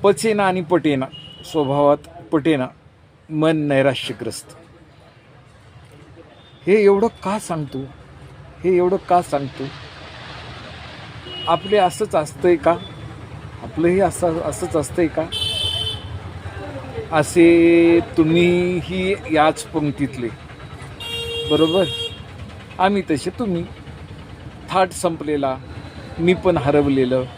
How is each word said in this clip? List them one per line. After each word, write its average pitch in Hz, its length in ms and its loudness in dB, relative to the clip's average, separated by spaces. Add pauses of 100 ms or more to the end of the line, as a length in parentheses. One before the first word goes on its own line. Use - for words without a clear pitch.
पचेना 202 440 4
आणि 185 140 0
पटेना, 147 440 2 (400)
स्वभावात 143 520 4 (340)
पटेना, 147 360 2 (640)
मन 156 280 2
नैराश्यग्रस्त. - 960 0 (2250)
हे 208 160 6
एवढं 196 240 6
का 196 320 -4
सांगतो? 151 400 -6 (840)
हे 180 140 4
एवढं 180 200 2
का 180 240 2
सांगतो? 139 420 -4 (1800)
आपले 170 300 2
असंच 190 380 4
असतंय 170 400 2
का? 165 200 2 (840)
आपलंही 170 380 0
असं, 170 400 0
असंच 165 360 -6
असतंय 160 320 0
का? 160 160 -2 (1900)
असे 170 880 6 (180)
तुम्हीही 175 1000 2 (160)
याच 156 320 2
पंक्तीतले, 139 680 -4 (1200)
बरोबर? 160 340 2 (960)
आम्ही 196 220 2 (100)
तसे 151 180 -2
तुम्ही. 185 360 -4 (1040)
थाट 185 220 2
संपलेला, 147 680 -2 (640)
मी 175 140 4
पण 180 240 2
हरवलेलं 135 680 2 (140)